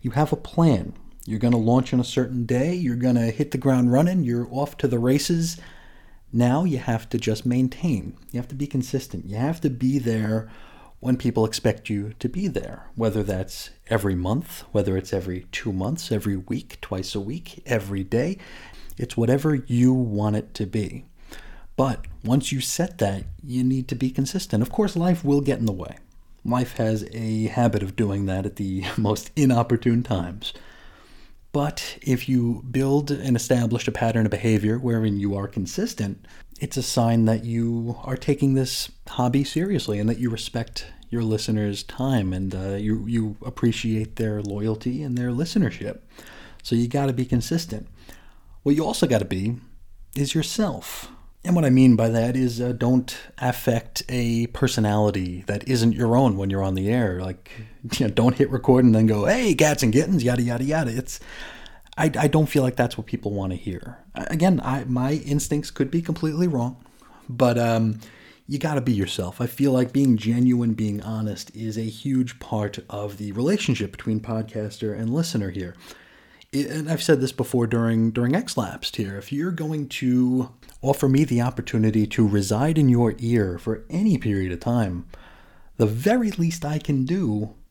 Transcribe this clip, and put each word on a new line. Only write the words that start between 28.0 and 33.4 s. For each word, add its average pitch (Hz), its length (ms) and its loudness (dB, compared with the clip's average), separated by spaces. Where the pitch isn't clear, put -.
that 95 180 -2
at 101 120 -6
the 95 340 -4
<laughs> - 60 -6
most 104 400 0
inopportune 120 680 4
times. 90 500 -4
But - 480 -2
if 127 260 0
you 120 400 2
build 139 440 2
and 131 240 2
establish 117 500 0